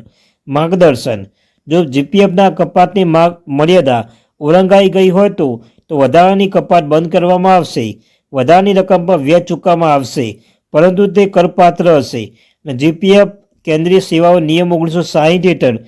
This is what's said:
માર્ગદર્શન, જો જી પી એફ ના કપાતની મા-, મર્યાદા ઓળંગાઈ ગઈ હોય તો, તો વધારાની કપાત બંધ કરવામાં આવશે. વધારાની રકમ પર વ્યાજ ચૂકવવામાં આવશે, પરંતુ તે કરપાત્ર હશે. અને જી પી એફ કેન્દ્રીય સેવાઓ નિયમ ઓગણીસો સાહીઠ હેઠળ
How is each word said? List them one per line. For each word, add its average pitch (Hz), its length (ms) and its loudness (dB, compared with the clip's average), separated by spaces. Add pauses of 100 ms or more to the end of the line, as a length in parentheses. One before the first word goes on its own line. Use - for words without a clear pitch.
(480)
માર્ગદર્શન, 147 760 0 (440)
જો 165 180 0
જી 135 180 -2
પી 196 160 -2
એફ 196 100 2
ના 190 200 2
કપાતની 180 540 0
મા-, 170 320 0 (120)
મર્યાદા 143 600 0 (300)
ઓળંગાઈ 185 500 2
ગઈ 190 200 0
હોય 196 200 2
તો, 135 360 -6 (240)
તો 156 80 -6
વધારાની 180 500 2
કપાત 175 360 0
બંધ 156 280 -2
કરવામાં 180 440 2
આવશે. 131 460 -4 (320)
વધારાની 175 400 2
રકમ 185 320 0
પર 180 120 0
વ્યાજ 151 260 0
ચૂકવવામાં 170 500 -2
આવશે, 127 500 -6 (280)
પરંતુ 185 360 2
તે 196 180 0
કરપાત્ર 175 720 0
હશે. 120 400 -8 (280)
અને 143 80 -10
જી 143 180 -2
પી 165 160 -4
એફ 196 200 4 (360)
કેન્દ્રીય 170 360 0
સેવાઓ 175 400 2
નિયમ 170 340 -2
ઓગણીસો 165 280 -2
સાહીઠ 165 440 0
હેઠળ 139 420 0